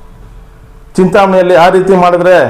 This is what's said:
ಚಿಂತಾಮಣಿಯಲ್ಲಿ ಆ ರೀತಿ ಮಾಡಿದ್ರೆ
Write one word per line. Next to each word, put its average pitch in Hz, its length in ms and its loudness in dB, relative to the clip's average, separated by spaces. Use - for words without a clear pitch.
ಚಿಂತಾಮಣಿಯಲ್ಲಿ 185 580 0
ಆ 170 140 2
ರೀತಿ 190 280 -2
ಮಾಡಿದ್ರೆ 175 400 0